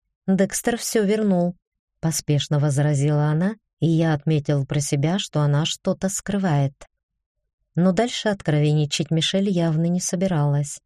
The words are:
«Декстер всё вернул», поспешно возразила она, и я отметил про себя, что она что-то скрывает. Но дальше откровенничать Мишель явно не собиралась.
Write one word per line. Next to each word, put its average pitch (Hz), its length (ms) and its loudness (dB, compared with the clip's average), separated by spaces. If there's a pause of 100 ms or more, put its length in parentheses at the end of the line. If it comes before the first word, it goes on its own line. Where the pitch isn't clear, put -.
(280)
«Декстер 196 500 0
всё 226 260 -2
вернул», 190 540 0 (420)
поспешно 151 580 0
возразила 147 680 2
она, 170 300 0 (260)
и 147 60 2
я 165 260 2
отметил 147 520 0
про 143 140 -2
себя, 151 400 0
что - 220 -4
она 147 240 2
что-то - 420 -4
скрывает. 170 640 -2 (1040)
Но 180 160 4
дальше 220 380 0
откровенничать 151 840 0
Мишель 190 380 0
явно 165 380 0
не 175 120 0
собиралась. 147 880 -2